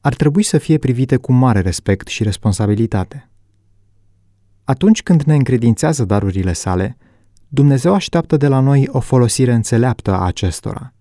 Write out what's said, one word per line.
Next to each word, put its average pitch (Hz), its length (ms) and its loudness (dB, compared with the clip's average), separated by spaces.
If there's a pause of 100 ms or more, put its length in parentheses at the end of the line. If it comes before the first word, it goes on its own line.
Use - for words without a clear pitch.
ar 139 140 -2
trebui 151 280 2
să - 160 0
fie 156 200 0
privite 131 380 0
cu - 160 -2
mare 123 280 4
respect 92 460 -2
și - 160 -6
responsabilitate. 104 1080 -2 (1300)
Atunci 190 380 2
când 165 200 2
ne 151 120 2
încredințează 127 720 0
darurile 98 480 -2
sale, 92 440 -4 (520)
Dumnezeu 143 460 2
așteaptă 165 420 -2
de 143 120 2
la 131 120 2
noi 135 300 2
o - 100 -2
folosire 127 520 0
înțeleaptă 117 600 0
a 92 120 -2
acestora 92 760 -6